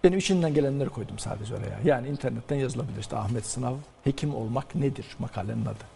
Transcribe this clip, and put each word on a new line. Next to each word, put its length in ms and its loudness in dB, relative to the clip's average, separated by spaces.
Benim 160 8
içimden 340 2
gelenleri 360 6
koydum 300 -8
sadece 360 -6
oraya. 280 -6
Yani 240 4
internetten 480 -2
yazılabilir. 440 -2
İşte 180 -6
"Ahmet 280 -2
Sınav, 300 -4
hekim 320 0
olmak 400 -4
nedir?" 440 -2
makalenin 460 -4
adı. 180 -8